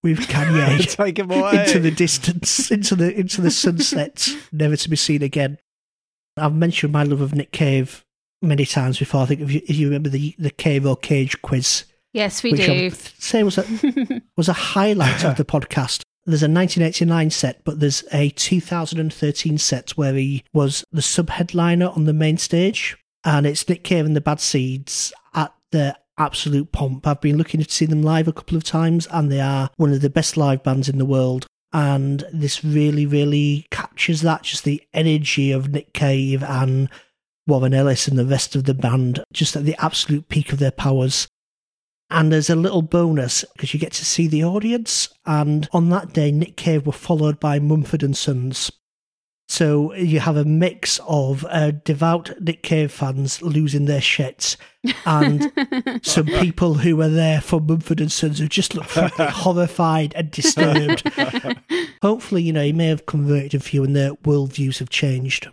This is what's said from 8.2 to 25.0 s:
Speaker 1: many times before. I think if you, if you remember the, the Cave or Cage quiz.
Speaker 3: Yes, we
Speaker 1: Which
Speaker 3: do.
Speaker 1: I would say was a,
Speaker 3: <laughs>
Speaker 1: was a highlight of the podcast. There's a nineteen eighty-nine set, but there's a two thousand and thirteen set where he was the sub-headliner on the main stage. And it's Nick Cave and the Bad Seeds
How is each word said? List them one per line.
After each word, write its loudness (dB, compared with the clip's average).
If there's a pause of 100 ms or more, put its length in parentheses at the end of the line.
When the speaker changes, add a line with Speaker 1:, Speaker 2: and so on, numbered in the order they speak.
Speaker 1:
many 2
times -2
before. 0
I 2
think 0
if -4
you, 0
if 0
you 2
remember 0
the, -4
the -2
Cave 0
or 2
Cage -2
quiz. -2 (300)
Speaker 3:
Yes, -4
we 2
Speaker 1:
Which 2
Speaker 3:
do. 4
Speaker 1:
I 2
would -4
say -2
was 2
a, -2
Speaker 3:
<laughs> -8
Speaker 1:
was 2
a 2
highlight 0
of 2
the 0
podcast. -2 (220)
There's 2
a 4
nineteen 2
eighty-nine 2
set, -4
but -6
there's 0 (100)
a 2
two 0
thousand -6
and -2
thirteen -2
set -4
where -2
he -2 (100)
was 0
the -2
sub-headliner 0
on 0
the 2
main 2
stage. -2 (300)
And 2
it's -2
Nick -2
Cave 2
and 2
the 2
Bad -2
Seeds -4 (220)